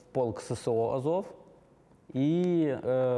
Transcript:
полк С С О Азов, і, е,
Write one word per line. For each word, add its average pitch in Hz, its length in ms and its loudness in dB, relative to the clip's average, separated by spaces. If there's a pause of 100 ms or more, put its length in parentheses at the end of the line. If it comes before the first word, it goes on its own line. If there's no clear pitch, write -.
(120)
полк 120 280 0
С - 140 -6
С - 160 -4
О 113 240 2
Азов, 160 300 0 (880)
і, 165 540 2
е, 131 100 -2 (400)